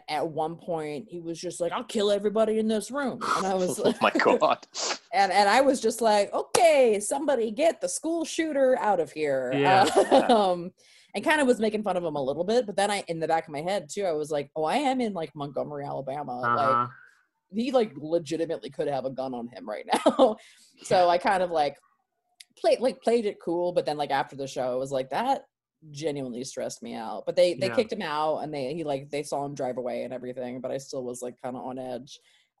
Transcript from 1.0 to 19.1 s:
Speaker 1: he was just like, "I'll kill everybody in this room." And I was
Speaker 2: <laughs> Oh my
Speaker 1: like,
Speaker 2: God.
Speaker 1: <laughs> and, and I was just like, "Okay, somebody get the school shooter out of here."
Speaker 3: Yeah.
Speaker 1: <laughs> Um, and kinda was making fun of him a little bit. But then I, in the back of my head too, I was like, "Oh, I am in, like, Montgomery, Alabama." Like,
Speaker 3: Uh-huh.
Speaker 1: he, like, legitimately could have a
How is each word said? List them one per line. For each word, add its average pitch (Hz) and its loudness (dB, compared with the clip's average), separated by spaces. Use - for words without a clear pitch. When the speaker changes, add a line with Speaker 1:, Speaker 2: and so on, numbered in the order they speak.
Speaker 1:
he 175 -12
was 165 -8
just 175 -8
like, 170 -2
"I'll 240 -4
kill 208 0
everybody 214 2
in 220 0
this 214 -2
room." 254 -4
And 202 0
I 196 0
was 180 0
Speaker 2:
<laughs> 202 0
Oh 220 4
my 214 4
Speaker 1:
like, - 2
Speaker 2:
God. 202 2
Speaker 1:
<laughs> - -6
and, 190 4
and 202 4
I 240 6
was 277 4
just 220 0
like, 208 4
"Okay, 269 6
somebody 269 0
get 294 2
the 180 0
school 330 -2
shooter 277 2
out 202 2
of 147 -4
here." 135 0
Speaker 3:
Yeah. 190 8
Speaker 1:
<laughs> - 6
Um, 185 2
and 208 -6
kinda 302 4
was 233 4
making 214 0
fun 190 0
of 175 -4
him 151 -4
a 143 -2
little 143 -2
bit. 226 2
But 196 -8
then 202 2
I, 202 -2
in 165 -6
the 156 -2
back 160 0
of 160 -14
my 143 -6
head 180 -4
too, 202 -6
I 175 0
was 151 -4
like, 147 -4
"Oh, 156 -4
I 180 2
am 262 0
in, 220 -2
like, 165 -8
Montgomery, 143 -6
Alabama." 139 -8
Like, 120 2
Speaker 3:
Uh-huh. 123 0
Speaker 1:
he, 240 -4
like, 233 2
legitimately 156 -4
could 151 -4
have 131 -4
a 135 -6